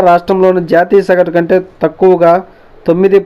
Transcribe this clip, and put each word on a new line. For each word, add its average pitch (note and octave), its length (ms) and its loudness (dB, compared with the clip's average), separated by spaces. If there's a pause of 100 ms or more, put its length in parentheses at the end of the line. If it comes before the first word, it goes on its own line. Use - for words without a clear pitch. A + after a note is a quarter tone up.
(100)
రాష్ట్రంలోని F#3 520 0 (120)
జాతీయ F3+ 340 2
సగటు F3+ 300 0
కంటే E3+ 200 0 (240)
తక్కువగా E3+ 520 2 (520)
తొమ్మిది F#3 400 0